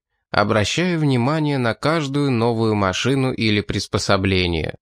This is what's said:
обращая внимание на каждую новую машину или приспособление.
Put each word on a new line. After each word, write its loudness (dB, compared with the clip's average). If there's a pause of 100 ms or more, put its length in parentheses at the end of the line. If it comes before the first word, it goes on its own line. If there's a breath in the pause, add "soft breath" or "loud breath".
(300)
обращая 0
внимание 0
на 0
каждую -2
новую 2
машину 0
или 0
приспособление. 0